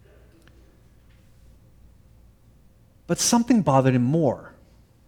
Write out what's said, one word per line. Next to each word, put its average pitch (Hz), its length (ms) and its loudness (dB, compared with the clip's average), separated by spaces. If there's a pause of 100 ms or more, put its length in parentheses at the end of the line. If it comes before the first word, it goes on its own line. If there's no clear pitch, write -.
(3000)
But 170 140 -6
something 233 420 0
bothered 135 320 2
him 123 80 0
more. 127 500 -2 (560)